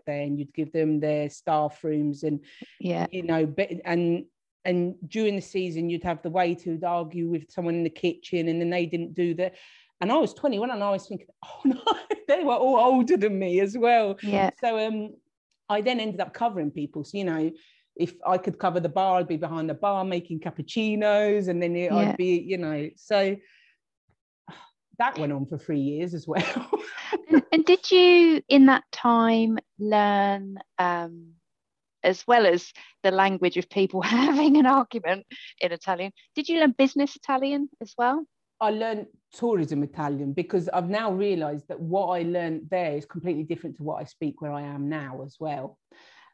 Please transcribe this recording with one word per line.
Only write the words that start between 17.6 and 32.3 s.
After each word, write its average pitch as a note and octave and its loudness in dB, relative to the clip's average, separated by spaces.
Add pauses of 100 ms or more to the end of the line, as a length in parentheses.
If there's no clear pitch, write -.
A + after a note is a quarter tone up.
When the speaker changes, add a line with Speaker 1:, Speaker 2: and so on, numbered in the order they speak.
Speaker 1:
if F3 -4 (120)
I F#3 2
could F#3 -6
cover F3+ -2
the E3+ -4
bar, F#3+ 2
I'd F3+ -2
be E3+ -4
behind D#3+ -6
the D3 -4
bar G3 -2
making F3 -6
cappuccinos, G#3 0
and F3 -2
then E3+ -2
it, F3 -2
Speaker 2:
Yeah. G3+ 2
Speaker 1:
I'd G#3 2
be, F3+ 2
you F3+ -4
know, D#3 -6
so G3 0 (1600)
that B3 0
went D3 -2
on C#3 -4
for D3+ -10
three D3 -4
years D3+ -4
as D#3+ -10
well. F3+ -4
<laughs> G#4 -2 (500)
Speaker 2:
And, D#4 8 (100)
and D#4+ 4
did - 4
you, F4 8
in C4+ 10
that C4 6
time, A3+ 2 (200)
learn, G3+ 0 (200)
um, E3+ -4 (680)
as F3+ 0
well A#3+ 6